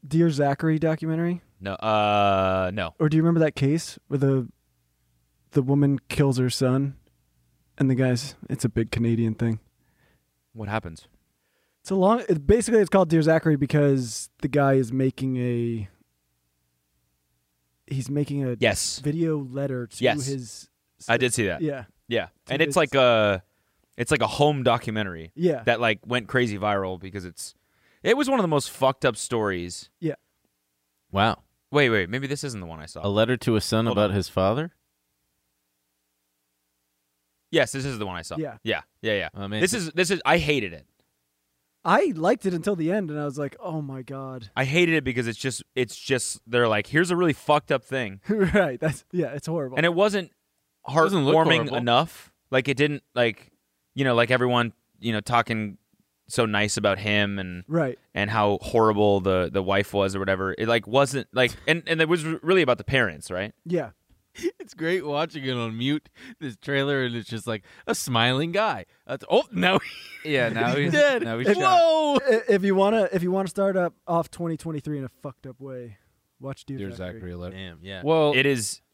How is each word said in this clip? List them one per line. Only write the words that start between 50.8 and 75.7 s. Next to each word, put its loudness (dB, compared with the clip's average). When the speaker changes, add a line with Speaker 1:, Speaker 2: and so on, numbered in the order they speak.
Speaker 3:
Doesn't 2
look 4
Speaker 2:
heartwarming 6
Speaker 3:
horrible. -2
Speaker 2:
enough. 0
Like, 0
it -2
didn't, 0
like, -2
you -2
know, 2
like, 2
everyone, 2
you -4
know, -2
talking -2
so 0
nice 0
about 2
him 0
and -10
Speaker 1:
Right. -2
Speaker 2:
and -2
how 2
horrible 4
the, 0
the -2
wife -2
was 0
or -4
whatever. -2
It, -2
like, 0
wasn't, 0
like, 0
and, 0
and -2
it 2
was 0
r-, -6
really 2
about 2
the -12
parents, -2
right? -6
Speaker 1:
Yeah. -4
Speaker 3:
<laughs> -20
It's -18
great -4
watching -6
it -4
on -6
mute. -4
This -10
trailer, -2
and -4
it's -10
just, -8
like, -6
a -2
smiling 0
guy. -2
That's, -8
oh, 4
now 2
he -6
Speaker 4:
Yeah, 4
now 0
Speaker 3:
<laughs> 0
Speaker 4:
he's 0
Speaker 3:
dead. 4
Speaker 4:
now -4
he's 0
Speaker 1:
If, 4
Speaker 4:
shot. -2
Speaker 3:
Whoa! 4
Speaker 1:
i-, 4
if 4
you 2
wanna, 2
if -2
you 0
wanna -2
start -2
up -2
off -2
twenty -6
twenty-three -8
in -8
a -12
fucked -18
up -18
way, -14